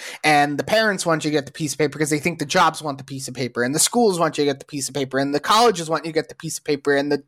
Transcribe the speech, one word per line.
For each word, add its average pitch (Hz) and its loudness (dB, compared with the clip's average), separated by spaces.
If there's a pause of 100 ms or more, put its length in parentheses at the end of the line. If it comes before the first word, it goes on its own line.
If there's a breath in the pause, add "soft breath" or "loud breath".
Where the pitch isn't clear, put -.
(220 loud breath)
and 147 4
the 139 -6
parents 214 2
want 160 0
you 151 -2
to - 2
get 139 0
the 135 -18
piece 147 -4
of - -8
paper 147 0
'cause 147 -2
they 151 0
think 165 -4
the 147 -4
jobs 156 2
want 143 -6
the 135 -16
piece 135 -10
of 127 -12
paper, 120 -4
and 127 0
the 156 0
schools 208 2
want 156 0
you 151 2
to 143 2
get 139 -6
the - -20
piece 135 -8
of 135 -12
paper, 131 -4
and 139 0
the 143 0
colleges 208 2
want 156 -2
you 165 -6
to - -16
get 151 0
the - -16
piece - -8
of - -16
paper, 143 0
and 143 2
the 143 0